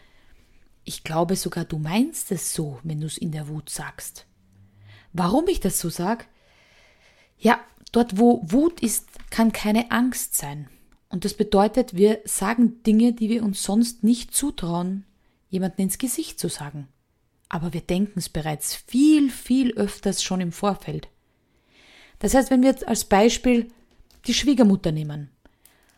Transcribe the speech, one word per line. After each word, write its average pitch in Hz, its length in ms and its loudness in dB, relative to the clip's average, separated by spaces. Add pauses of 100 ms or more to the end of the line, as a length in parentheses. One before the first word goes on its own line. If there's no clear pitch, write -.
(840)
Ich - 200 -14
glaube 170 320 0
sogar, 170 300 -6
du 165 100 -8
meinst 202 560 -2
es - 220 -4
so, 143 280 -6
wenn 151 200 -6
du's 156 160 -8
in 170 120 -6
der 151 180 -8
Wut 151 200 -10
sagst. - 560 -14 (880)
Warum 190 360 0
ich 180 120 0
das 185 180 -2
so 170 120 -4
sag? 196 360 -4 (1120)
Ja, 220 220 2 (320)
dort, 233 260 0
wo 240 280 6
Wut 285 340 0
ist, - 260 -4 (220)
kann 226 240 2
keine 220 380 0
Angst 240 440 -2
sein. 143 360 -8 (400)
Und 175 140 -6
das 202 100 -4
bedeutet, 214 600 2
wir 208 300 4
sagen 233 580 0
Dinge, 220 300 4
die 220 160 -4
wir 226 160 0
uns 196 180 -4
sonst 233 400 0
nicht 233 320 0
zutrauen, 185 720 -4 (440)
jemandem 185 360 -2
ins 190 140 -4
Gesicht - 420 -6
zu - 80 -4
sagen. 143 400 -12 (600)
Aber 170 240 -6
wir 170 100 -6
denken's 185 460 -2
bereits 151 460 -6
viel, 285 560 4
viel 247 440 0
öfters 196 500 -2
schon 185 160 -2
im 175 100 -2
Vorfeld. 165 560 -4 (1120)
Das 208 160 0
heißt, 262 160 4
wenn 254 120 6
wir 262 80 6
jetzt - 180 -4
als 220 160 -2
Beispiel 233 640 4 (560)
die 240 80 0
Schwiegermutter 208 560 4
nehmen, 151 400 -6 (680)